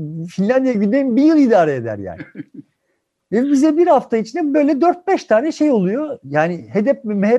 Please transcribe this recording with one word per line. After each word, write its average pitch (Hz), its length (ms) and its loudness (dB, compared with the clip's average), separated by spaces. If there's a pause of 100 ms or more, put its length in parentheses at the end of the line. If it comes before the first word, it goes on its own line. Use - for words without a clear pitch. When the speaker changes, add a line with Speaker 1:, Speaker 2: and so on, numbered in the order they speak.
(300)
Speaker 1:
Finlandiya 247 440 0
gündemi 226 420 0
bir 254 80 4
yıl 311 140 4
idare 196 380 4
eder 113 220 -6
yani. 92 280 -12
Speaker 2:
<laughs> - 60 -20 (1000)
Speaker 1:
Ve 226 120 0
bize 294 340 2
bir 349 100 2
hafta 262 300 2
içinde 277 360 -4
böyle 285 280 0
dört 349 260 0
beş 381 160 0
tane 247 280 0
şey 302 200 0
oluyor. 240 520 -2
Yani 151 500 -4
H 208 120 -2
D 277 160 0
P, - 20 -
M 208 240 -2
H 240 120 4